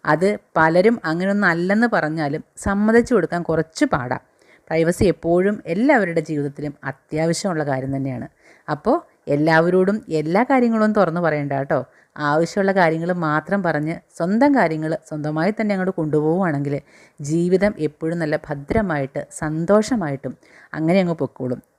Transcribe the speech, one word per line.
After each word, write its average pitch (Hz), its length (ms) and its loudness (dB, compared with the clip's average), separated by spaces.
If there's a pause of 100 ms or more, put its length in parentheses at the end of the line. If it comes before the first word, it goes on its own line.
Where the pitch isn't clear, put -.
അത് 156 220 2 (280)
പലരും 175 400 4 (100)
അങ്ങനെയൊന്നും 185 440 0
അല്ലെന്ന് 185 440 2
പറഞ്ഞാലും 156 480 -2 (160)
സമ്മതിച്ചു 214 560 2
കൊടുക്കാൻ 175 300 0
കുറച്ച് 160 420 -2
പാടാണ്. 127 400 -2 (440)
പ്രൈവസി 165 360 2
എപ്പോഴും 180 500 2 (100)
എല്ലാവരുടെ 190 560 2
ജീവിതത്തിലും 147 520 -6 (100)
അത്യാവശ്യമുള്ള 160 800 -4
കാര്യം 135 320 -4
തന്നെയാണ്. 131 320 -6 (400)
അപ്പോൾ 180 300 0 (300)
എല്ലാവരോടും 165 720 4 (120)
എല്ലാ 160 340 0
കാര്യങ്ങളും 226 500 2
തുറന്നു 175 280 2
പറയണ്ട 147 320 0
കേട്ടോ. 139 260 -2 (360)
ആവശ്യമുള്ള 165 560 0
കാര്യങ്ങൾ 165 420 2
മാത്രം 160 500 -2
പറഞ്ഞ് 156 300 0 (240)
സ്വന്തം 220 380 2
കാര്യങ്ങൾ 160 360 0 (160)
സ്വന്തമായി 156 440 -2
തന്നെ 214 220 -2
അങ്ങോട്ട് 185 240 -2
കൊണ്ടുപോവുകയാണെങ്കിൽ 151 760 0 (460)
ജീവിതം 175 600 0
എപ്പോഴും 160 400 -4
നല്ല 151 160 -2
ഭദ്രമായിട്ട് 147 840 -4 (100)
സന്തോഷമായിട്ടും 165 1000 -2 (400)
അങ്ങനെ 160 260 0
അങ്ങ് 175 160 0
പൊക്കോളും. 127 460 -6 (160)